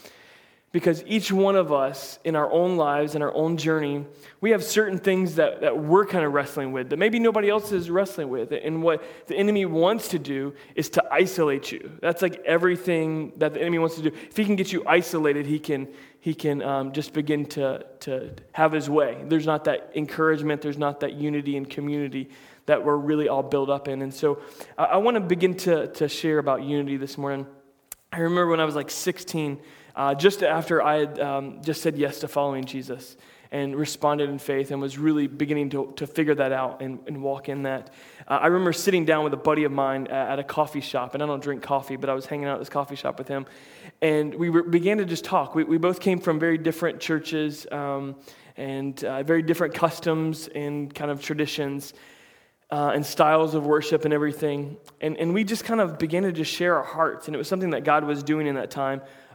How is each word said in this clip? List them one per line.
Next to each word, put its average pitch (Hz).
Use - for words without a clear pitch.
Because 165
each 208
one 196
of 170
us 139
in 165
our 151
own 180
lives, 147
in 151
our 143
own 160
journey, 147
we 220
have 208
certain 202
things 185
that, 156
that 143
we're 180
kind 180
of 143
wrestling 135
with 127
that 143
maybe 220
nobody 214
else 208
is 170
wrestling 180
with. 123
And 160
what 160
the 151
enemy 202
wants 175
to 180
do 139
is 156
to -
isolate 151
you. -
That's, 170
like, 180
everything 165
that 151
the -
enemy 170
wants 165
to 160
do. 156
If -
he 214
can 202
get 180
you 175
isolated, 151
he 151
can, 139
he 160
can, 147
um, 135
just 147
begin 147
to, 139
to 131
have 156
his 143
way. 143
There's 151
not 151
that -
encouragement. 151
There's 147
not 143
that 147
unity 147
and 139
community 143
that 151
we're 147
really 151
all 135
built 135
up 139
in. 135
And 135
so 147
I, 160
I 175
wanna 226
begin 180
to, 160
to 147
share 156
about 135
unity 139
this 135
morning. 139
I 165
remember 175
when 165
I 160
was, 151
like, 143
sixteen, 151
uh, 139
just 190
after 160
I 151
had, 147
um, 139
just 156
said 151
yes 143
to 151
following 139
Jesus 131
and 139
responded 147
in 139
faith 135
and 143
was 139
really 151
beginning 143
to, 139
to 151
figure 151
that 135
out 131
and, 131
and 143
walk 139
in 139
that. 135
Uh, 139
I 147
remember 175
sitting 180
down 156
with 147
a 135
buddy 151
of 143
mine 135
at, 135
at 139
a 139
coffee 147
shop, 127
and 147
I -
don't 143
drink 139
coffee, 135
but 135
I -
was 131
hanging 147
out 143
at 110
this 139
coffee 139
shop 135
with 131
him, 139
and 151
we 170
were, 165
began 175
to 196
just 170
talk. 156
We, 160
we 160
both 180
came 185
from 165
very 165
different 160
churches, 151
um, 139
and, 135
uh, 131
very 165
different 165
customs 160
and 147
kind 147
of 139
traditions, 143
uh, 147
and 143
styles 156
of 147
worship 151
and 151
everything. 147
And, 156
and 165
we 214
just 214
kind 226
of 165
began 165
to 190
just 160
share 175
our 135
hearts, -
and 151
it 135
was 156
something 185
that 143
God 151
was 147
doing 151
in 139
that 127
time 135